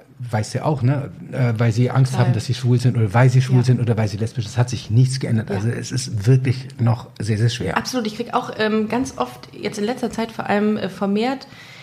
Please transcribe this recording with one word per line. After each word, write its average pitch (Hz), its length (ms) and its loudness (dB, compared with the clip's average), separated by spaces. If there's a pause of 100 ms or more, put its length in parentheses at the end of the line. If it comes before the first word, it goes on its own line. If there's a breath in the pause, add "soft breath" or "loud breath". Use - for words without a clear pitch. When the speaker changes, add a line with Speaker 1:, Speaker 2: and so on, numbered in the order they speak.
(200)
Speaker 1:
weißt 117 360 -4
du 165 100 -4
auch, 151 160 -2
ne? - 280 0 (220)
Äh, 120 260 0
weil 117 140 2
sie 120 180 2
Angst 131 240 4
Speaker 2:
Total. 127 140 2
Speaker 1:
haben, 123 60 6
dass 107 120 -2
sie 123 80 0
schwul 123 260 2
sind 120 180 2
oder 107 160 2
weil 123 160 6
sie 127 120 4
schwul 127 180 4
Speaker 2:
Ja. 120 40 4
Speaker 1:
sind 120 160 4
oder 113 160 0
weil 107 140 0
sie 107 80 -6
lesbisch 113 280 -4
sind. 101 60 -10
Es - 60 -10
hat 120 120 2
sich - 200 -8
nichts 131 300 4
geändert. 110 300 -2
Speaker 2:
Ja. 101 60 -2
Speaker 1:
Also 101 140 -2
es 120 240 -6
ist 113 340 -4
wirklich 131 400 4 (120)
noch 117 280 0 (100)
sehr, 107 200 -2
sehr 113 120 2
schwer. - 280 -4
Speaker 2:
Absolut. 240 300 -4
Ich 214 100 -8
krieg 240 160 -8
auch, 247 240 -2
ähm, 214 320 0
ganz 254 280 -2
oft, - 360 -8
jetzt - 260 -8
in 208 60 -4
letzter 247 260 -4
Zeit 226 220 -6
vor - 140 -8
allem, 208 300 2
äh, 208 120 -4
vermehrt 202 580 -2 (360 loud breath)